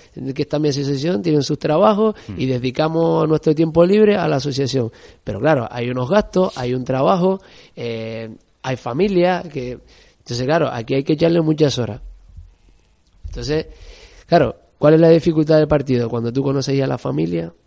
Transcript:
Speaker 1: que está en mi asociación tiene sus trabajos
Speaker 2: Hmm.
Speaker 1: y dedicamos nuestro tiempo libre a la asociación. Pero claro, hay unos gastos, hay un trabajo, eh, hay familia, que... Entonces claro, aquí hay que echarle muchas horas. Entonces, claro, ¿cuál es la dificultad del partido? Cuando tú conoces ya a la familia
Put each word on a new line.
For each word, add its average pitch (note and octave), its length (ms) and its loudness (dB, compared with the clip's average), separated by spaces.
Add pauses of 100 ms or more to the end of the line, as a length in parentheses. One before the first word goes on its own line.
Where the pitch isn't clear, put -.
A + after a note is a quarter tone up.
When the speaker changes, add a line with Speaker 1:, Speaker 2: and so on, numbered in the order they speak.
(140)
Speaker 1:
que C3 300 -6
está D3 140 -4
en D3+ 60 -2
mi D3+ 60 2
asociación C#3+ 540 -2
tiene D3+ 180 2
sus C#3 160 -2
trabajos G#3 580 2 (120)
Speaker 2:
Hmm. - 120 -8
Speaker 1:
y - 60 -2
dedicamos D#3 840 0
nuestro D#3 280 2
tiempo D#3+ 280 4
libre G#3 320 4
a E3+ 120 -2
la D3+ 100 0
asociación. C3 540 -2 (320)
Pero G2+ 160 -8
claro, C3 300 0
hay A#2+ 200 -6
unos B2+ 200 -4
gastos, F#3 460 0
hay B2 200 -4
un B2+ 100 -6
trabajo, F3 560 0 (340)
eh, A2+ 540 -8 (320)
hay C3 160 -4
familia, F3 640 0 (100)
que... B2+ 280 -10 (400)
Entonces B2 260 -6
claro, D3+ 260 0
aquí A#2+ 220 -6
hay C#3 100 0
que D#3 100 0
echarle E3 280 2
muchas D#3 380 2
horas. G#2+ 200 -6 (1300)
Entonces, C#3 400 -4 (600)
claro, D#3 280 2 (220)
¿cuál D3+ 160 4
es D#3+ 80 6
la E3 80 6
dificultad D#3 480 4
del D#3 100 4
partido? C3 420 0
Cuando A#2 220 -4
tú C3+ 120 -2
conoces C#3 340 -2
ya C3+ 80 0
a - 20 -2
la C3 120 -4
familia E3 520 -4 (160)